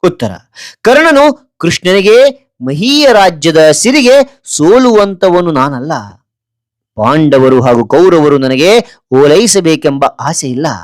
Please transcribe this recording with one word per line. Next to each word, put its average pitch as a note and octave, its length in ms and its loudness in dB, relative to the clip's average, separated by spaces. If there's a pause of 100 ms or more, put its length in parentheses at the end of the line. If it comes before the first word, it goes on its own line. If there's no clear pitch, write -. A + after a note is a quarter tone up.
ಉತ್ತರ, B2 280 -4 (500)
ಕರ್ಣನು D4 760 0
ಕೃಷ್ಣನಿಗೆ, G3+ 920 0 (120)
"ಮಹೀಯ A3+ 520 -2
ರಾಜ್ಯದ D#3+ 580 2
ಸಿರಿಗೆ C4 720 0
ಸೋಲುವಂತವನು F#3+ 1080 0
ನಾನಲ್ಲ. C#3 400 -4 (1040)
ಪಾಂಡವರು C3 680 0
ಹಾಗೂ A#2+ 260 0
ಕೌರವರು D3+ 500 2
ನನಗೆ C#3 600 -2 (120)
ಓಲೈಸಬೇಕೆಂಬ D#3 920 0
ಆಸೆ C#3+ 440 -8
ಇಲ್ಲ. C3+ 180 -6 (160)